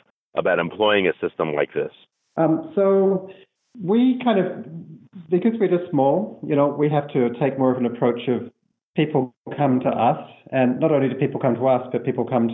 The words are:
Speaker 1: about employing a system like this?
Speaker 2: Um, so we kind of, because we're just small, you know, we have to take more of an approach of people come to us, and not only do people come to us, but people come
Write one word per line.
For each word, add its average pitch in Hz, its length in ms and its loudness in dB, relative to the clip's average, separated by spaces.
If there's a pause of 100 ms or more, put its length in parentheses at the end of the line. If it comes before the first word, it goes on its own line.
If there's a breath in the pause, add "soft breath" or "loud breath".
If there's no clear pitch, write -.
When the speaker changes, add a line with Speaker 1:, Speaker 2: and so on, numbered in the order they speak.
(360)
Speaker 1:
about 87 240 0
employing 101 480 0
a 80 60 2 (140)
system 78 280 -4
like 71 180 -2
this? 71 180 -4 (460)
Speaker 2:
Um, 160 380 0
so 196 560 2 (500 loud breath)
we 240 420 2
kind 220 160 2
of, - 260 -4 (640)
because 180 300 2
we're 180 160 2
just 175 140 -2
small, 147 560 0
you 139 100 0
know, 143 120 4
we 143 220 0
have 147 240 0
to 123 160 2 (100)
take 139 180 0
more 131 140 2
of 123 60 0
an 120 80 0
approach 120 420 -2
of 117 240 -4 (440)
people 151 380 0 (240)
come 131 220 2
to 131 100 -2
us, 123 400 0 (220)
and 127 280 0
not 156 120 2
only 151 180 2
do - 60 -6
people 139 240 -2
come 123 160 0
to 123 120 0
us, 127 240 2
but 123 120 -4
people 127 220 -2
come 117 280 0